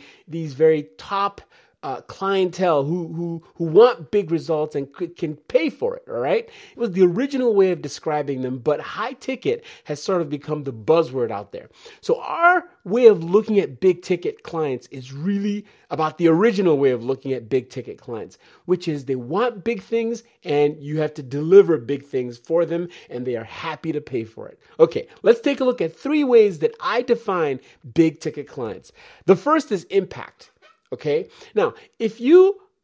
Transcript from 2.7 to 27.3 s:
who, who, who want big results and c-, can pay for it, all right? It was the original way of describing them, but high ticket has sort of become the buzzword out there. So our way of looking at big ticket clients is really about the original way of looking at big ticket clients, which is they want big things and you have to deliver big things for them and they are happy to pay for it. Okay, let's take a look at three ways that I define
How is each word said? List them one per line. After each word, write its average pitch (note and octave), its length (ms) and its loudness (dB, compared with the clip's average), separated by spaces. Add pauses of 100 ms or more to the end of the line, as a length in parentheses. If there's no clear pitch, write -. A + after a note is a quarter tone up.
who, E3 300 -6
who, E3+ 280 -8 (120)
who E3+ 100 -6
want F#3 460 4
big F#3 220 -2
results D3+ 420 -2
and C#3 140 -6 (100)
c-, F3 80 -6
can D#3 300 -8
pay D4 340 0
for - 260 -4
it, - 120 -16
all - 80 -8
right? E3 320 -2 (240)
It - 60 -16
was A3+ 120 -2
the F#3 140 4
original B3 500 2
way F#3+ 160 4
of D#3+ 100 -4
describing C#3+ 600 -6
them, B2+ 160 -6
but D3 220 -2
high A3+ 320 -8
ticket - 520 -6 (200)
has D3 180 -10
sort F#3 180 -2
of D#3 80 -4
become D3 360 -8
the C3+ 80 -8
buzzword B2+ 580 0
out G2+ 220 -10
there. - 160 -14 (320)
So - 200 -2
our F4 480 2 (140)
way A#3 240 4
of F#3+ 160 6
looking G#3 380 2
at C#3+ 180 -4
big F3+ 240 0
ticket E3+ 400 -6
clients D3 460 -6
is C3 240 -18
really G3+ 540 -4 (220)
about D#3 300 -4
the E3+ 80 4
original F#3 520 4
way C3+ 120 4
of A#2 140 -2
looking C3+ 280 -4
at A#2 160 -6
big B2+ 220 -2
ticket A2+ 300 -12
clients, G#2 380 -12 (260)
which F3 240 -2
is D3 160 -4
they C3 100 -4
want E3 480 -4
big A3+ 180 -4
things A3+ 440 -4 (180)
and D3 400 0
you D3+ 160 -6
have D3+ 160 -2
to D3+ 80 -12
deliver D#3+ 560 4
big C3+ 260 -6
things B2 340 -6
for E3 280 -2
them E3+ 220 -6 (200)
and B2 160 -10
they B2 120 -4
are A2 80 -10
happy D#3 480 -10
to D3 80 -6
pay B2+ 240 -6
for - 240 -18
it. - 100 -20 (220)
Okay, - 260 4 (160)
let's A#3 180 4
take C#4 200 -2
a C4+ 40 -2
look B3 160 0
at D#3+ 160 -6
three D4 280 -2
ways G#3+ 340 4
that - 220 -2
I A3 220 -2
define E3+ 580 -2 (340)